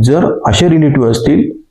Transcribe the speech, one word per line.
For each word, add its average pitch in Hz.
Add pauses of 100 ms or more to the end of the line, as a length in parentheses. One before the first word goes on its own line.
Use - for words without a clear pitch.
जर 147
असे -
रिलेटिव्ह 139
असतील 160 (200)